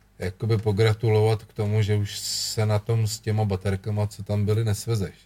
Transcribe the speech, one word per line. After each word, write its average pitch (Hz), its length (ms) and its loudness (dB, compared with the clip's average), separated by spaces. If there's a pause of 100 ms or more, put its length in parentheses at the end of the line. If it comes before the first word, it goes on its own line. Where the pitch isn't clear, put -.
(180)
jakoby 107 400 -2
pogratulovat 107 840 2
k - 80 -20
tomu, 107 300 0
že 104 140 2
už 104 220 -4
se - 480 -4
na 107 120 2
tom 113 280 0
s 104 140 -4
těma 107 240 0
baterkama, 101 640 -2
co 101 160 -8
tam 104 240 0
byly, 107 180 2
nesvezeš. 104 500 -2 (120)